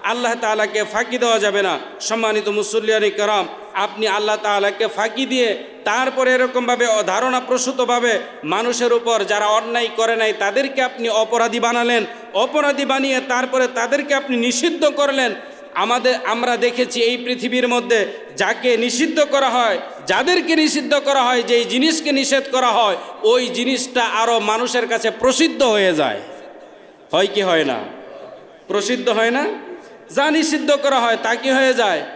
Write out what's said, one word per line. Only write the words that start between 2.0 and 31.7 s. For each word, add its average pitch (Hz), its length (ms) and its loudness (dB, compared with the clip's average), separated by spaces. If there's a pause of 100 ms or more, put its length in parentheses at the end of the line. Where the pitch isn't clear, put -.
মুসল্লিয়ানে 208 600 0
কেরাম, 202 380 0 (260)
আপনি 208 340 -2
আল্লাহ 208 280 0
তাআলাকে 208 520 0
ফাঁকি 220 380 -2
দিয়ে 247 320 0 (260)
তারপরে 254 500 0
এরকমভাবে 247 540 0 (180)
ধারণা 247 420 0
প্রসূতভাবে 240 720 0 (240)
মানুষের 233 500 0
উপর 233 300 2
যারা 208 240 0
অন্যায় 226 480 0
করে 226 200 2
নাই 220 240 0
তাদেরকে 262 420 0
আপনি 247 280 -2
অপরাধী 226 500 2
বানালেন। 240 460 2 (280)
অপরাধী 277 520 2
বানিয়ে 269 420 0
তারপরে 254 400 0
তাদেরকে 247 460 -2
আপনি 269 240 -2
নিষিদ্ধ 262 480 0
করলেন। 277 500 0 (380)
আমাদের, 233 420 2 (100)
আমরা 233 320 0
দেখেছি 240 440 0
এই 240 160 2
পৃথিবীর 247 500 -2
মধ্যে 240 400 2 (280)
যাকে 233 420 0
নিষিদ্ধ 262 540 2
করা 277 180 2
হয়, 226 280 2 (300)
যাদেরকে 320 480 2
নিষিদ্ধ 302 400 0 (100)
করা 277 180 2
হয়, 247 200 2
যেই 240 220 2
জিনিসকে 294 460 0
নিষেধ 269 400 0
করা 247 200 2
হয়, 208 240 2 (280)
ওই 240 240 4
জিনিসটা 247 560 -2
আরও 226 360 2
মানুষের 226 480 0
কাছে 226 240 0
প্রসিদ্ধ 262 520 2
হয়ে 208 300 4
যায়। 147 260 0 (920)
হয় 185 220 2
কি 202 80 0
হয় 175 220 4
না? 127 160 0 (880)
প্রসিদ্ধ 240 420 -2
হয় 226 220 2
না? 277 140 0 (640)
যা 277 220 2
নিষিদ্ধ 302 400 2
করা 277 280 2
হয় 233 240 2
তা 226 120 0
কি 254 160 -2
হয়ে 262 220 4